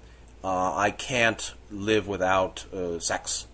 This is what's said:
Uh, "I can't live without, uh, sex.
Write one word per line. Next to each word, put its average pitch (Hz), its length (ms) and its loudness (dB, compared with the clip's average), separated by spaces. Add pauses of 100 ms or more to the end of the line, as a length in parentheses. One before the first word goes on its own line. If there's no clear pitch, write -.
(420)
Uh, 92 320 0
"I 101 160 2
can't 117 600 0 (180)
live 104 380 2
without, 95 560 2 (100)
uh, 87 240 -4
sex. - 560 -4